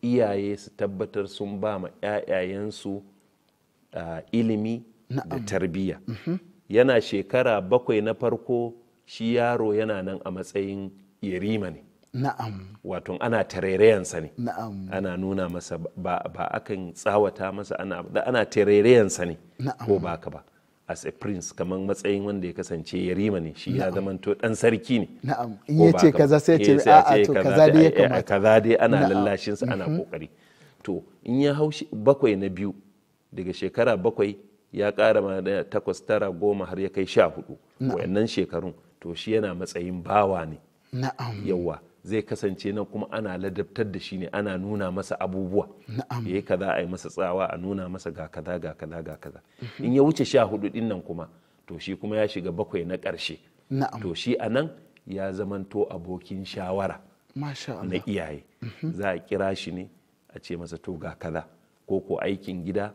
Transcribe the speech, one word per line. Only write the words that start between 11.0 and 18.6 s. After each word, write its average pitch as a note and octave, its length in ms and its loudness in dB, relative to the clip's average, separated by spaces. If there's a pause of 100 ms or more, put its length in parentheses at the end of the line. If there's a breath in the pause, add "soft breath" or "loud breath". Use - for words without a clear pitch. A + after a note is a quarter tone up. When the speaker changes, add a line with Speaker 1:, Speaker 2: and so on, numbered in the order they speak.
Speaker 1:
yarima G2 500 -4
ne. D2+ 120 -16 (300)
Speaker 2:
Na'am. G#2+ 720 -6
Speaker 1:
Wato, F#2 340 -8
ana A2+ 240 0
tarairayansa F#2+ 760 4
ne. D2 160 -10
Speaker 2:
Na'am. G#2+ 540 -8
Speaker 1:
Ana F#2+ 260 -4
nuna F#2+ 320 -2
masa F2 300 -8
ba, E2 180 -8
ba, F2+ 240 -4 (120)
ba F2 200 -6
akan F#2+ 400 -8
tsawata G2 580 0
masa, G2 280 -8
ana, F2+ 240 -6
da F2 220 -2
ana A#2+ 200 2
tarairayansa G#2 800 6